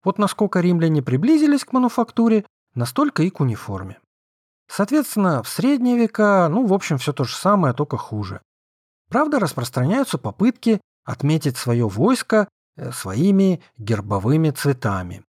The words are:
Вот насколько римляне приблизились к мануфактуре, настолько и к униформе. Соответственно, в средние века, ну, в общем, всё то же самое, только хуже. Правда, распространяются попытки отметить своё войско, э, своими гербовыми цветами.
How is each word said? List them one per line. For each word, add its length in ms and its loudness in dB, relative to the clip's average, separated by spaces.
Вот 140 -2
насколько 440 0
римляне 400 2
приблизились 640 2
к 80 -10
мануфактуре, 720 2
настолько 500 0
и 60 2
к 120 -6
униформе. 580 -4
Соответственно, 760 0
в 60 -12
средние 480 0
века, 520 2
ну, 160 0
в 80 2
общем, 240 -2
всё 140 -4
то 140 -2
же 100 -8
самое, 380 2
только 240 -4
хуже. 440 -8
Правда, 300 0
распространяются 800 -2
попытки 600 0
отметить 520 -2
своё 320 0
войско, 580 0
э, 140 -10
своими 680 2
гербовыми 760 0
цветами. 720 -4